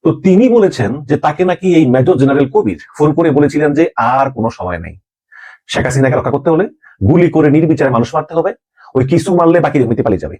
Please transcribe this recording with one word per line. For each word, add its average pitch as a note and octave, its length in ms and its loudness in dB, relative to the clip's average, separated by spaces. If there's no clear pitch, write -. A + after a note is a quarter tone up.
তো E3 40 2
তিনি F#3+ 200 4
বলেছেন F3 340 0
যে D3 160 0
তাকে D3+ 260 -2
নাকি F#3 180 -4
এই D#3 60 4
মেজর C#3 260 2
জেনারেল C3+ 340 2
কবির G#2+ 240 -2
ফোন D3+ 200 0
করে E3 200 2
বলেছিলেন D3 420 0
যে E3 60 4
আর C3+ 120 0
কোনো A2 200 -4
সময় F2 280 -8
নেই, D#2+ 100 -16
শেখ A#2+ 140 -4
হাসিনাকে C3+ 300 0
রক্ষা C3 180 -4
করতে C#3 180 -4
হলে E3+ 120 0
গুলি E3+ 260 4
করে D3+ 220 2
নির্বিচারে D#3 400 0
মানুষ A#2 200 0
মারতে D3+ 220 -6
হবে, E3+ 120 -2
ওই B2+ 140 0
কিছু E3+ 280 0
মারলে E3+ 260 4
বাকি D3+ 140 -4
এমনিতে A#2+ 280 -2
পালিয়ে F#2+ 180 -2
যাবে। D#2 160 -12